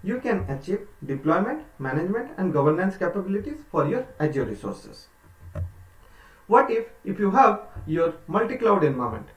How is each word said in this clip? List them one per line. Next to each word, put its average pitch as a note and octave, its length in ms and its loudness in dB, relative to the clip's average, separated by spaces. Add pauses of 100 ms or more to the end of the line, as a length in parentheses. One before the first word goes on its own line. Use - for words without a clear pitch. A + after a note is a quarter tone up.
you B3 160 -4
can G#3+ 280 -2
achieve C#3 380 -4 (180)
deployment, D#3 600 0 (160)
management E3+ 560 -2
and F3+ 160 0
governance D#3 440 2
capabilities G3 600 -4 (160)
for D3+ 160 0
your B3+ 180 -2 (140)
Azure C3+ 240 0
resources. G2+ 640 -12 (1400)
What C4 240 6
if, A3+ 160 0 (180)
if G3 140 -4
you G3+ 140 2
have B3+ 300 6 (260)
your E3 260 2 (140)
multi-cloud G#3+ 560 2
environment B2+ 420 -2 (100)